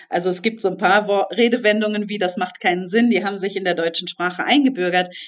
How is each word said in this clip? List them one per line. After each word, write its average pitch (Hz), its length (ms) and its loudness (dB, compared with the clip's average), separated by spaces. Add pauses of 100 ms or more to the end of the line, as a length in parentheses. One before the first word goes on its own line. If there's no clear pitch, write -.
also 175 220 0
es 180 120 -4
gibt 226 200 -2
so 196 60 0
ein 180 80 -2
paar 196 320 2
Wo-, 196 260 2
Redewendungen 214 760 2
wie, 208 100 -6
„Das 180 180 -2
macht 180 240 -6
keinen 185 260 0
Sinn“, 233 240 4
die 233 140 2
haben 202 120 -2
sich 190 200 -4
in 190 80 -4
der 175 100 2
deutschen 170 320 -2
Sprache 175 380 -4
eingebürgert, 180 680 2 (160)